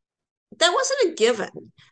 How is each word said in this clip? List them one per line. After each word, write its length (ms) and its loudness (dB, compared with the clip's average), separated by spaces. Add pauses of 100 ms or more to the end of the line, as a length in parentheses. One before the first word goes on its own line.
(580)
that 140 2
wasn't 400 0
a 40 -16
given. 560 -2 (200)